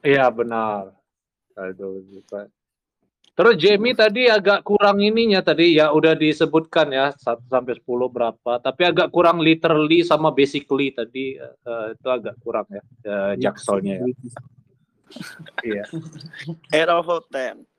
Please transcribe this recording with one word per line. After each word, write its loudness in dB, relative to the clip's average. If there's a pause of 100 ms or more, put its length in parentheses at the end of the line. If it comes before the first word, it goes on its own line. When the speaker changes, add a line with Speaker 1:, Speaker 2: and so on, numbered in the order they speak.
Speaker 1:
iya, 4
benar. -2 (720)
Kaido -12
yang -18
reply. -16 (920)
Terus 4
Jamie 2
tadi 2
agak 2
kurang 2
ininya 2
tadi, 4
ya 4
udah 4
disebutkan 0
ya, 0
satu -6
sampai -2
sepuluh -4
berapa, -4
tapi -4
agak 0
kurang 4
literally 2
sama 2
basically 0
tadi, -10
eh, -12
itu -12
agak -4
kurang -6
ya, -16 (240)
eh, -4
Speaker 2:
Iya, -6
Speaker 1:
jakselnya -4
ya. -6
Speaker 2:
iya. -8 (1400)
Speaker 1:
Iya. -6 (880)
Speaker 3:
Eight 0
out 0
of -6
ten. -10 (180)